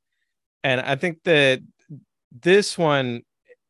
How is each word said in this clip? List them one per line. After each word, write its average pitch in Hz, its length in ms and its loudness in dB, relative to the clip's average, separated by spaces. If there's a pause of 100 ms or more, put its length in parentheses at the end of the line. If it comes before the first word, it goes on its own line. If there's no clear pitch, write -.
(640)
And 127 160 -2
I 139 160 -4
think 170 280 -8
that 139 360 2 (720)
this 185 460 0
one, 135 440 -2 (480)